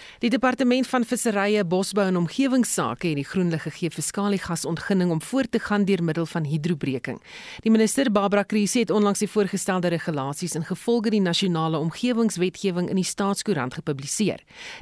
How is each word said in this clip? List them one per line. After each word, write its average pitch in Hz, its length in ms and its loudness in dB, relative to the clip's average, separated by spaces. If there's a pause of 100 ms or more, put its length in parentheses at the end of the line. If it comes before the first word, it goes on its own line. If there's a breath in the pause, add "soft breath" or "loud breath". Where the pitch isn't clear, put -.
(220 loud breath)
Die 240 80 2
Departement 247 560 2
van 254 160 0
Visserye, 208 640 0
Bosbou 190 400 0
en 185 140 2
Omgewingsake 190 880 0
het 147 80 0
die 139 80 -2
groen 185 240 0
lig 165 160 -2
gegee 165 240 -4
vir 156 160 -8
skaliegasontginning 180 1040 0
om 160 160 0
voort 262 240 0
te 226 100 0
gaan 208 300 0
deur 180 160 2
middel 165 240 -2
van 165 160 -2
hidrobreking. 143 720 -2 (480 loud breath)
Die 220 80 4
minister, 220 400 4
Barbara 202 320 4
Kruse, 214 380 2
het 180 100 0
onlangs 208 300 2
die 196 60 0
voorgestelde 185 600 0
regulasies 156 640 -2
ingevolge 208 560 0
die 208 160 4
nasionale 165 560 0
omgewingswetgewing 185 1120 0
in 190 80 0
die 170 80 -2
Staatskoerant 170 720 -2
gepubliseer. 147 640 -2 (380 loud breath)